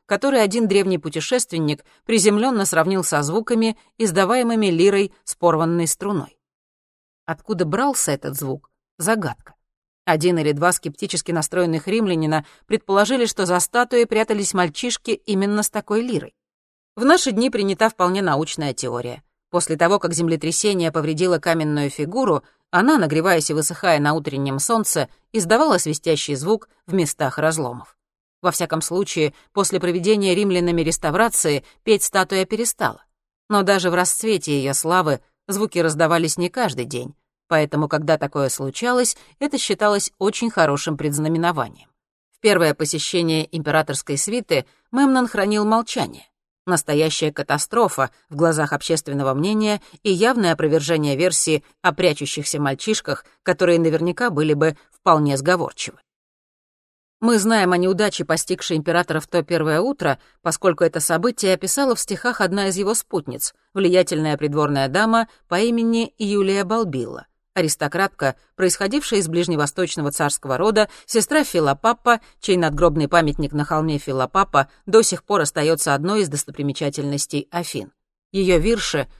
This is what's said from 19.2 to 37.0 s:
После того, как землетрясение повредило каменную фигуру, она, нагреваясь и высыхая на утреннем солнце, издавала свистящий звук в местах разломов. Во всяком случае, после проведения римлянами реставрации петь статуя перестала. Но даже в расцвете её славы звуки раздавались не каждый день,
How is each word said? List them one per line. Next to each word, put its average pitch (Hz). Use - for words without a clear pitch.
После 170
того, 170
как 170
землетрясение 165
повредило 160
каменную 151
фигуру, 175
она, 240
нагреваясь 165
и -
высыхая 156
на 147
утреннем 139
солнце, 214
издавала 226
свистящий 147
звук 185
в 165
местах 151
разломов. 147
Во 175
всяком 160
случае, 170
после 190
проведения 185
римлянами 175
реставрации 165
петь 208
статуя 190
перестала. 214
Но 208
даже 185
в 170
расцвете 180
её 139
славы 160
звуки 202
раздавались 160
не 175
каждый 175
день, 131